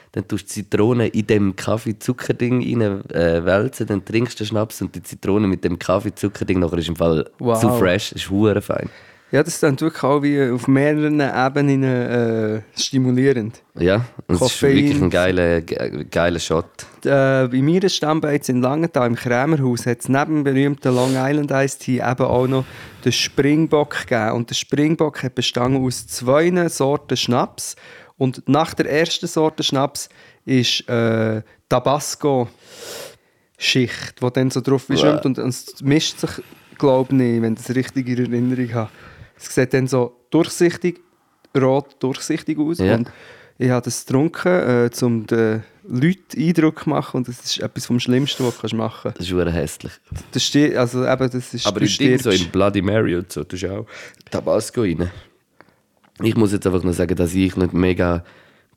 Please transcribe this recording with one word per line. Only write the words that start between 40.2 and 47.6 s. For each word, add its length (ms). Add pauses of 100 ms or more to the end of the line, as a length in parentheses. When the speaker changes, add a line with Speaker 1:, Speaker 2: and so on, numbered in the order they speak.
Speaker 2:
durchsichtig, 720 (580)
rot 400
durchsichtig 580
aus. 220
Speaker 1:
Ja. 160
Speaker 2:
Und 160 (460)
ich 120
habe 140
das 220
getrunken, 440
äh, 400 (120)
um 260
den 360 (240)
Leuten 540
Eindruck 420
zu 60
machen. 280
Und 100
das 160
ist 160
etwas 260